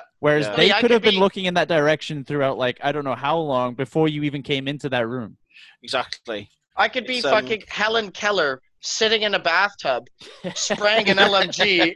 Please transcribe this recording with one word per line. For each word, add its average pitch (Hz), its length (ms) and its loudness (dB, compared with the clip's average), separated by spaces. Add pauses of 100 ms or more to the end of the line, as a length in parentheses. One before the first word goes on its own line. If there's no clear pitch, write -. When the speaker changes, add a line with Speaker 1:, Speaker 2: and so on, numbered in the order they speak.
(200)
Speaker 1:
Whereas 147 280 2
Speaker 2:
Yeah. - 80 -4
Speaker 1:
they 160 120 4
Speaker 3:
Yeah, 202 80 4
I 220 60 2
Speaker 1:
could 240 60 2
Speaker 3:
could 214 40 2
Speaker 1:
have 233 120 4
been 220 120 6
Speaker 3:
be 185 40 0
Speaker 1:
looking 190 260 0
in 180 80 -2
that 175 140 2
direction 151 580 0
throughout, 135 320 -2
like, 123 260 -2
I 143 80 0
don't 147 140 -4
know 127 100 -2
how 143 220 -2
long 127 380 -2
before 156 320 0
you 151 160 -2
even 143 180 -4
came 135 260 -4
into 143 220 -6
that 123 180 -2
room. 117 300 -8 (440)
Speaker 2:
Exactly. 117 680 -6 (260)
Speaker 3:
I 208 140 2
could 233 160 -6
be 254 120 -6
Speaker 2:
It's, 233 80 -4
um, - 60 2 (120)
Speaker 3:
fucking 226 260 -6
Helen 214 420 -2
Keller 175 500 -2 (200)
sitting 220 400 0
in 208 140 0
a 180 40 -2
bathtub, 165 680 0 (120)
Speaker 1:
<laughs> - 360 -14
Speaker 3:
spraying 208 540 0
an 196 100 4
L 202 160 4
M 190 160 2
G, 180 440 2